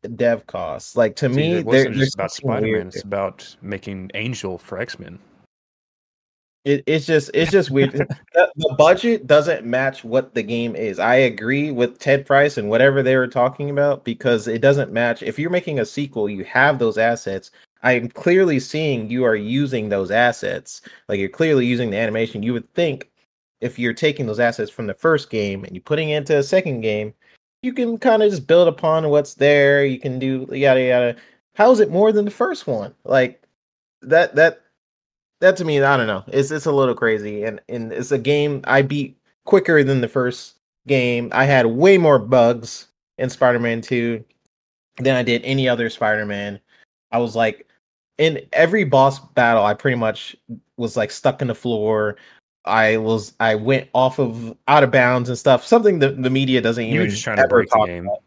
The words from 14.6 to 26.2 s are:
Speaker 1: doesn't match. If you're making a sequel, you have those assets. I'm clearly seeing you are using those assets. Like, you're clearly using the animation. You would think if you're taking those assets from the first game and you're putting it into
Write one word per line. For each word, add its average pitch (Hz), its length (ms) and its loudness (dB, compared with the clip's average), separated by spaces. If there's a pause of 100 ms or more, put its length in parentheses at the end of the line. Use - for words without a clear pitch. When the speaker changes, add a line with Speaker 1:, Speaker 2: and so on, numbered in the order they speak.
Speaker 1:
doesn't 139 320 2
match. 117 300 -2
If - 160 -6
you're 160 100 -4
making 175 300 -4
a 110 60 0
sequel, 120 440 -6
you 98 160 -8
have 139 340 2
those 113 180 -2
assets. 113 520 -2 (340)
I'm 123 260 0
clearly 175 500 0
seeing 131 500 -6
you 123 160 -2
are 110 100 2
using 117 540 -4
those 98 220 -2
assets. 110 680 -2 (280)
Like, 101 100 -2
you're 98 100 -4
clearly 143 360 0
using 120 240 -2
the 98 80 -6
animation. 113 460 -4
You 120 100 -4
would 117 200 -8
think 151 360 -4 (500)
if 123 200 -8
you're 120 140 -2
taking 143 340 -2
those 107 120 -6
assets 117 320 -2
from 110 160 -10
the 98 60 -8
first 156 360 -2
game 101 360 -4
and 92 100 -16
you're 90 60 -14
putting 151 300 -4
it 151 60 -2
into 147 200 0